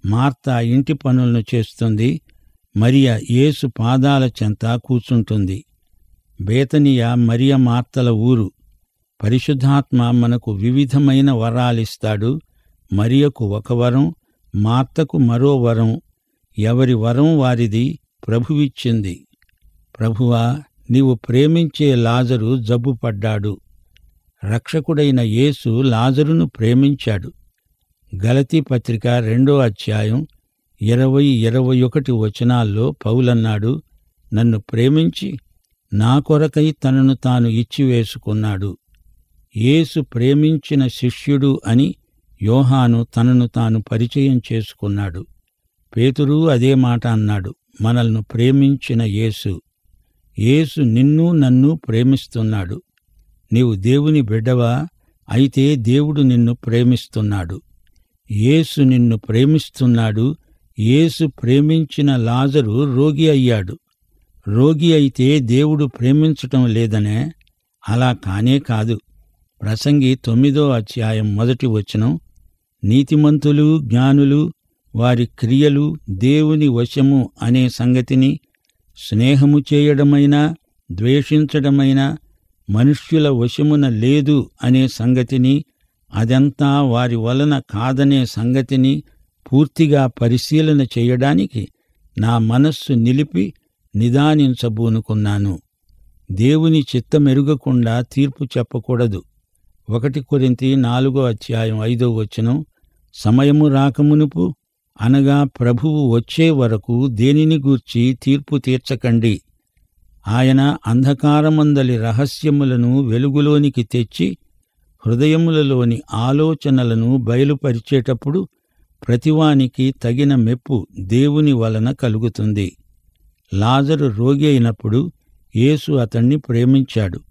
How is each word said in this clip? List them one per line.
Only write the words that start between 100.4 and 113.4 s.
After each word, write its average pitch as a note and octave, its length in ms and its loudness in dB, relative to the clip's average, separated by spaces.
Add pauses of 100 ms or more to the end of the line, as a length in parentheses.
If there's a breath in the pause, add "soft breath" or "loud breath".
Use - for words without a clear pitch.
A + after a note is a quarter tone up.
నాలుగో C3 500 0
అధ్యాయం A2+ 600 -4
ఐదో A#2+ 300 -2
వచనం, A2+ 500 -4 (500)
"సమయము D3 540 2
రాకమునుపు, D3 840 0 (460)
అనగా C#3 440 2
ప్రభువు B2+ 720 0
వచ్చే D#3+ 360 0
వరకు A#2+ 560 0
దేనిని D3 520 2
గూర్చి B2+ 640 0
తీర్పు C#3+ 360 -2
తీర్చకండి. A#2 800 -2 (880)
ఆయన C3 480 2 (100)
అంధకారమందలి C#3+ 1120 2
రహస్యములను C3 1040 0
వెలుగులోనికి C#3 800 0